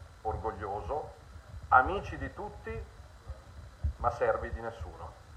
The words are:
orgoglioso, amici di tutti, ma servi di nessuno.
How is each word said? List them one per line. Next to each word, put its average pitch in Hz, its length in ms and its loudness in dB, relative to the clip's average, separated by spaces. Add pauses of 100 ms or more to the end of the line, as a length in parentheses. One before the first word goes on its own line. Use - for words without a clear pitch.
(220)
orgoglioso, 107 920 -2 (560)
amici 170 480 8
di - 160 -2
tutti, 220 600 -6 (1040)
ma 120 140 2
servi 117 400 4
di 113 100 -2
nessuno. - 520 -6 (240)